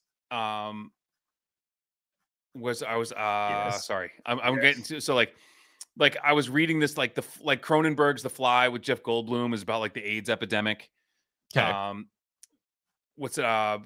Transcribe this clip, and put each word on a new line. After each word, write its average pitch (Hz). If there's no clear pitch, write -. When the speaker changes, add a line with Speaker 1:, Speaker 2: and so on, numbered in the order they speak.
Speaker 1:
um, 107
was, 120
I 113
was, 113
uh, -
Speaker 2:
Yes. 101
Speaker 1:
sorry. 92
I'm, 120
I'm 123
Speaker 2:
Yes. -
Speaker 1:
getting 135
to, 156
so, 143
like, 117
like, 143
I 147
was 143
reading 160
this, 147
like, 135
the 131
f-, -
like, 139
Cronenberg's 151
The 131
Fly 123
with 120
Jeff 131
Goldblum 117
is 104
about, 113
like, 107
the 107
aids 107
epidemic. 107
Speaker 2:
Okay. 120
Speaker 1:
Um, 101
what's 139
it, 135
uh, 110